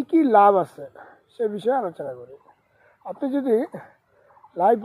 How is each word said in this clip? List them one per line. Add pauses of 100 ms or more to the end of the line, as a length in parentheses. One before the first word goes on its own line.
কি (180)
লাভ (100)
আছে (480)
সে (120)
বিষয়ে
আলোচনা
করি। (720)
আপনি (120)
যদি (1040)
লাইভ